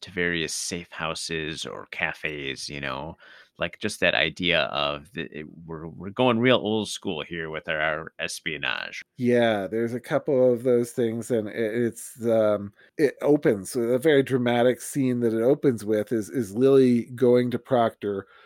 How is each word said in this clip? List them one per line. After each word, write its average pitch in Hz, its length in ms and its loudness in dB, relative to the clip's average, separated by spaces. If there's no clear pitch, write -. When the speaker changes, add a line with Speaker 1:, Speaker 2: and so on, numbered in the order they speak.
Speaker 1:
to 92 80 -16
various 87 440 -2
safe - 380 -8
houses 80 760 -6
or 50 240 -12
cafes, 73 760 -8
you 71 120 -10
know, 69 360 -8
like, 87 200 -8
just - 220 -6
that 90 140 2
idea 80 500 0
of 73 480 -4
the, 80 100 -8
it, 76 60 -12
we're, 80 220 -12
we're 87 240 -14
going 123 280 2
real 120 200 4
old 107 320 -2
school 80 320 -6
here 82 260 -8
with 78 200 -8
our, 78 120 -2
our 80 380 -4
espionage. 69 840 -8
Speaker 2:
Yeah, 117 480 2
there's 113 280 -4
a 120 60 -6
couple 127 520 2
of 117 100 -2
those 123 300 2
things, 113 380 -2
and 107 180 0
it, 98 60 -12
it's, 113 720 -4
um, 107 480 2
it 139 240 4
opens, 135 520 2
a 120 240 2
very 139 240 6
dramatic 123 600 2
scene 127 380 -2
that 117 120 2
it 113 100 0
opens 123 440 2
with 107 260 0
is, 107 160 -2
is 101 260 -4
Lily 127 600 6
going 123 380 4
to 120 60 -4
Proctor, 107 680 0